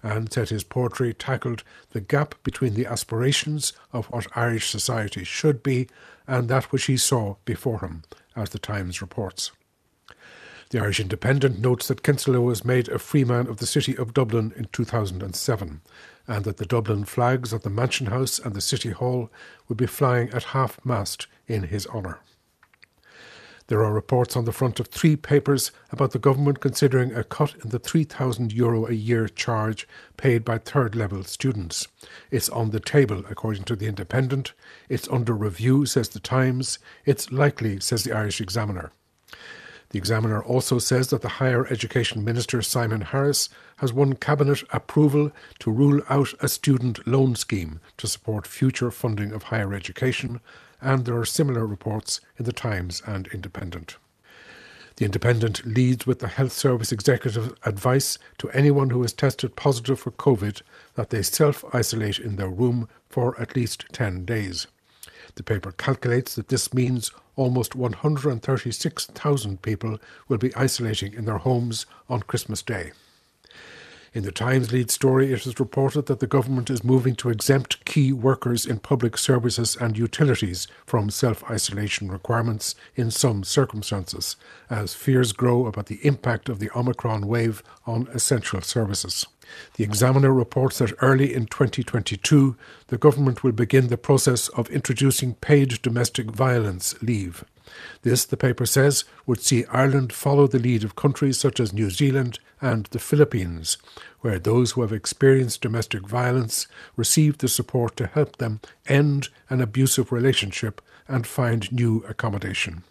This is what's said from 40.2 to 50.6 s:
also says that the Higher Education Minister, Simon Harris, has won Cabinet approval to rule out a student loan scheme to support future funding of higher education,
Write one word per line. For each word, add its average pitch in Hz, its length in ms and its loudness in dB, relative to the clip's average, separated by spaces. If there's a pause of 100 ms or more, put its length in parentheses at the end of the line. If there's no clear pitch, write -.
also 123 360 0
says 127 300 2
that 131 140 0
the - 180 -8
Higher 127 280 2
Education 113 540 -2
Minister, 117 380 -2
Simon 113 400 -2
Harris, 139 480 0 (280)
has 120 180 -2
won 135 200 4
Cabinet 143 480 2 (120)
approval 147 580 4 (280)
to 117 100 -2
rule 143 400 6
out 139 300 2
a 127 80 0
student 123 580 0
loan 131 280 4
scheme 85 460 -6 (160)
to - 120 -8
support - 380 -6
future 127 440 -2
funding 107 420 -4
of 107 120 -10
higher 104 280 -2
education, 120 680 -4 (400)